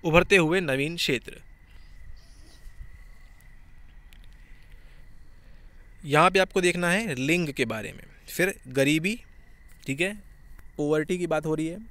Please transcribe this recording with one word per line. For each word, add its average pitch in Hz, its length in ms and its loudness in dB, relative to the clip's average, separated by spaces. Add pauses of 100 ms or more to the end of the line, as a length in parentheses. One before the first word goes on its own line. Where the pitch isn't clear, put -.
उभरते 180 320 6
हुए 175 240 6
नवीन 147 360 -2
क्षेत्र। - 440 -4 (4000)
यहाँ 151 260 6
पे 185 80 2
आपको 185 220 2
देखना 175 300 2
है 196 240 0
लिंग 156 340 0
के 135 160 0
बारे 110 280 -6
में, - 100 -16 (260)
फिर 185 260 -2 (140)
गरीबी, 151 460 2 (720)
ठीक 139 140 -4
है, 196 140 -2 (640)
पॉवर्टी 156 420 0
की 175 80 -4
बात 160 200 -2
हो 156 80 0
रही 156 120 -4
है 165 120 -8 (120)